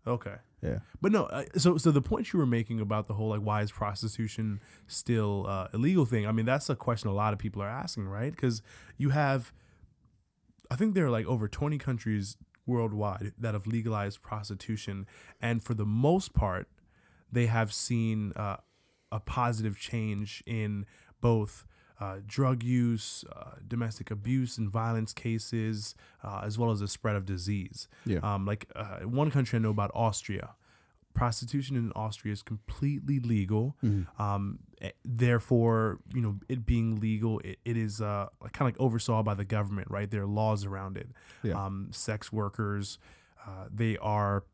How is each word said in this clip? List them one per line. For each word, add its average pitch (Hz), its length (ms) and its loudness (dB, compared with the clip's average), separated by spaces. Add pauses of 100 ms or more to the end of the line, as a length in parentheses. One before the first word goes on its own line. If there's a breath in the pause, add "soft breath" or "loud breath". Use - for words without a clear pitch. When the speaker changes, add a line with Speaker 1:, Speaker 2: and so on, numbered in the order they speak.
Speaker 1:
Okay. 113 280 -2 (280)
Speaker 2:
Yeah. - 160 0 (220 loud breath)
Speaker 1:
But 202 100 4
no, 214 140 6
uh, - 180 -4 (140)
so, 175 200 6
so 160 140 6
the 143 100 6
point - 320 -2
you 185 60 4
were 147 60 6
making 117 360 2
about 107 260 0
the 110 60 -4
whole, 110 160 0
like, 107 120 0
why 104 200 2
is 104 100 -2
prostitution 107 880 -4 (280 loud breath)
still, 104 600 0
uh, 95 260 -2
illegal 143 320 4
thing? 110 220 2
I 110 60 2
mean, 113 120 2
that's 135 240 2
a 139 60 2
question 113 340 0
a 98 40 0
lot 107 180 2
of 101 80 -2
people 104 220 -4
are 98 80 -4
asking, 120 380 -6
right? 113 280 -4
'Cause 117 260 0 (360 loud breath)
you 139 140 2
have, 135 420 2 (1160 soft breath)
I 127 60 -2
think 196 200 2
there 180 100 4
are, 135 60 4
like, 113 160 2
over 107 200 2
twenty 151 300 -2
countries 110 580 -2 (300)
worldwide 104 720 0
that 113 160 -2
have 104 140 -2
legalized 110 540 -2
prostitution, 101 840 -6 (360 loud breath)
and 117 220 0
for 123 100 -2
the 107 120 0
most 135 480 4
part, 92 340 0 (640 soft breath)
they 120 140 4
have 113 260 2
seen, 110 640 0
uh, 101 220 -4 (560 soft breath)
a 110 80 -2
positive 110 560 0
change 107 680 -4
in 104 400 -2 (360 loud breath)
both, 113 440 2 (340 soft breath)
uh, 98 260 -8
drug 127 380 2
use, 120 640 2 (100)
uh, - 200 -14 (120)
domestic 117 420 -4
abuse 120 480 0
and 107 140 0
violence 113 420 0
cases, 110 840 -2 (280 loud breath)
uh, 101 220 -6
as 107 120 -2
well 117 140 2
as 104 80 2
the 101 80 -2
spread 107 280 0
of 95 100 0
disease. 95 640 -4 (160 loud breath)
Speaker 2:
Yeah. 92 140 2
Speaker 1:
Um, 101 260 0
like, 104 300 -4
uh, 95 240 -8
one 131 320 2
country 127 260 2
I - 40 4
know 110 80 2
about, 104 240 0
Austria. - 600 -2 (580 soft breath)
Prostitution 127 640 0
in 117 180 0
Austria 107 380 -4
is 101 100 -4
completely 139 800 -2
legal. 110 640 2
Speaker 2:
Mm-hmm. 101 380 0
Speaker 1:
Um, 101 380 -2 (220)
eh, 95 100 -8 (120)
therefore, 117 960 4 (140)
you 131 80 0
know, 101 260 0
it 127 180 -4
being 113 360 2
legal, 110 380 0
it, - 260 -10
it 120 100 -2
is, 107 240 -2
uh, 104 300 -2 (240)
kinda, - 120 0
like, 120 140 2
oversaw 117 420 2
by 104 120 2
the 101 100 -2
government, 101 480 -2
right? 101 180 -2
There 104 120 -2
are 98 60 -2
laws 107 380 2
around 95 320 -6
it. - 120 -10 (340 loud breath)
Speaker 2:
Yeah. 101 180 0
Speaker 1:
Um, 98 300 -4
sex - 400 -6
workers, 101 640 -2 (480 loud breath)
uh, 95 240 -12
they 110 280 2
are 101 560 2